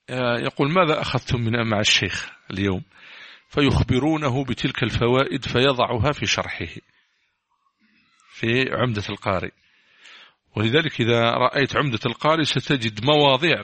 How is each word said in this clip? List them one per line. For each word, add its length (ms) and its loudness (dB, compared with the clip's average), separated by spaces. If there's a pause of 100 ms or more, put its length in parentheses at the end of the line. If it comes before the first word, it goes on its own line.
آه، 300 -2
يقول: 320 -2
"ماذا 300 2
أخذتم 400 -4
من، 280 0
مع 100 0
الشيخ 520 0 (200)
اليوم؟" 320 -2 (680)
فيخبرونه 920 0
بتلك 400 -4
الفوائد 600 0
فيضعها 680 2
في 140 -4
شرحه 420 -4 (1600)
في 420 -2
عمدة 380 -2
القاري. 420 -4 (1040)
ولذلك 460 0
إذا 300 4
رأيت 440 0
عمدة 300 0
القاري 380 0
ستجد 600 -2
مواضيع 580 4